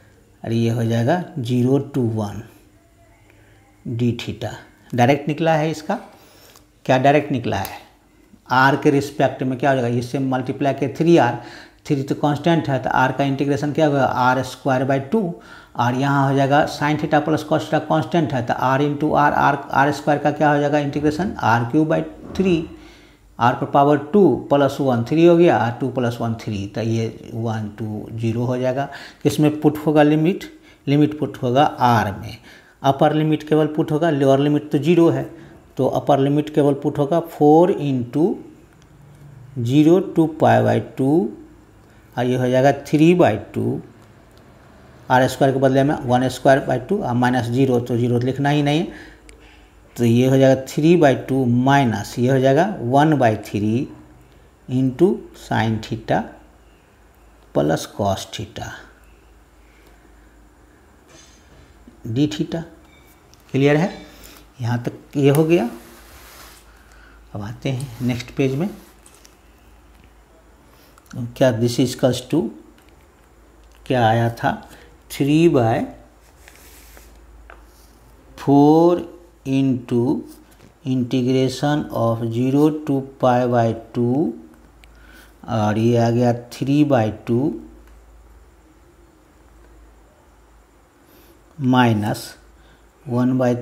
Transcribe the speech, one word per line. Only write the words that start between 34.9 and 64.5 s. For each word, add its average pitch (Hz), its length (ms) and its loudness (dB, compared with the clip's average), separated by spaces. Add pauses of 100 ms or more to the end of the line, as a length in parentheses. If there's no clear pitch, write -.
है, - 140 -2 (520)
तो 131 120 0
upper 135 300 0
limit 143 360 -2
केवल 143 280 2
put 147 160 -4
होगा 151 240 0 (140)
four 160 340 6
into 143 540 -2 (1400)
zero 151 320 6 (160)
to 160 100 4 (160)
pi 117 140 6 (100)
by 113 120 2 (200)
two, 135 160 0 (1040)
और 123 80 -2
ये 127 120 0
हो 127 120 -2
जाएगा 131 240 4 (120)
three 160 360 4
by 110 160 2 (180)
two, 113 240 -4 (1300)
आर 127 180 4
स्क्वायर 135 260 0
के 135 60 -2
बदले 135 240 4
में 151 100 0 (120)
वन 123 220 2
स्क्वायर 135 380 2
बाई 131 120 -2
टू, 196 240 -4
और 123 120 -4
माइनस 123 320 0
ज़ीरो, 123 340 0
तो 120 160 -4
ज़ीरो 120 240 0
लिखना 131 280 -2
ही 147 140 2
नहीं 147 180 0
है, - 300 -10 (880)
तो 120 80 -2
ये 120 240 4
हो 135 80 4
जाएगा 135 300 2
three 160 340 2
by 143 120 6 (160)
two 131 160 -2 (200)
माइनस, 131 540 0
ये 123 120 0
हो 135 100 2
जाएगा 139 260 2 (240)
one 147 320 4
by 117 80 4 (180)
three 107 320 -2 (880)
into 131 400 2 (320)
sin 113 340 -2 (120)
theta 123 340 -4 (1300)
plus 151 300 -2 (120)
cos 98 280 -2 (120)
theta - 320 -12 (3500)
डी 123 200 0 (120)
थीटा। 165 220 -6 (920)
क्लियर 139 260 2
है, 185 160 0 (680)